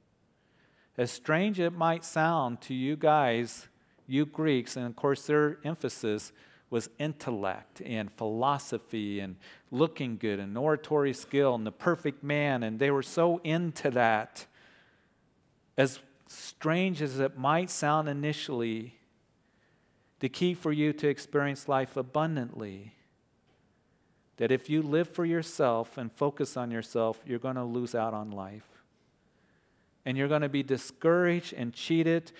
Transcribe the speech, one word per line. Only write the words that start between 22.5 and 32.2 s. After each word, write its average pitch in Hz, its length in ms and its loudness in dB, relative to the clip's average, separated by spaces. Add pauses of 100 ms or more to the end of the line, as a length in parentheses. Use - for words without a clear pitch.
that 117 140 2
if 131 200 0
you 156 100 2
live 156 260 2
for 175 180 -2
yourself 147 760 0
and 113 120 -6
focus 143 460 -2
on 120 140 -6
yourself, 113 560 -2
you're 123 100 -4
gonna 127 280 -4
lose 120 280 -4
out 113 180 0
on 107 200 -6
life. 101 360 -12 (1400)
And 131 140 -4
you're 139 100 0
gonna 147 220 2
be 139 140 0
discouraged 170 880 2
and 120 200 -6
cheated, 165 680 2